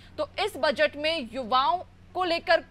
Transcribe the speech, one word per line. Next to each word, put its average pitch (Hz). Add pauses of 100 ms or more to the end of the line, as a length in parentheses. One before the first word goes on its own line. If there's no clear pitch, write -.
(180)
तो 302 (160)
इस 415
बजट 285
में 302
युवाओं 262 (360)
को 370
लेकर 339